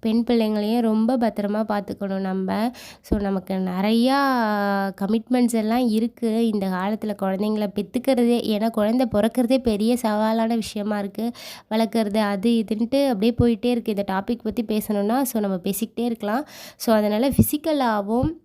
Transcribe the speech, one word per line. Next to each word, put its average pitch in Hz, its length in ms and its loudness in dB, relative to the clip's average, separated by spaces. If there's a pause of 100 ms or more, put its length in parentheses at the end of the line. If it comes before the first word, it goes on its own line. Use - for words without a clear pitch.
பெண் 226 260 0
பிள்ளைங்களையும் 220 600 0
ரொம்ப 226 300 2
பத்திரமா 208 500 0
பார்த்துக்கணும் 196 600 -4
நம்ம. 190 200 -4 (540)
So, - 160 -2
நமக்கு 196 360 -4 (140)
நிறையா 226 500 2 (800)
கமிட்மெண்ட்ஸ் 226 640 0
எல்லாம் 233 320 2
இருக்கு. 226 580 0
இந்த 208 200 0
காலத்துல 202 500 -2
குழந்தைங்கள 208 560 0
பெத்துக்கிறதே, 240 640 2 (100)
ஏன்னா 220 220 0
குழந்தை 226 420 2
பிறக்கிறதே 226 500 2
பெரிய 226 400 2
சவாலான 226 540 0
விஷயமா 208 420 -4
இருக்கு. 202 280 -6 (440)
வளர்க்குறது 220 560 0
அது 202 320 0
இதுன்ட்டு 220 500 0
அப்படியே 233 300 2
போயிட்டே 240 320 2
இருக்கு. 233 260 -2
இந்த 202 120 -2
டாபிக் 196 400 -4
பத்தி 220 180 -4
பேசணும்னா, 214 580 0
so 226 160 -2
நம்ம 196 220 0
பேசிக்கிட்டே 220 420 -4
இருக்கலாம். 226 400 -2 (320)
So, - 180 2
அதனால 214 340 2
ஃபிசிக்கலாவும் 262 1000 2 (140)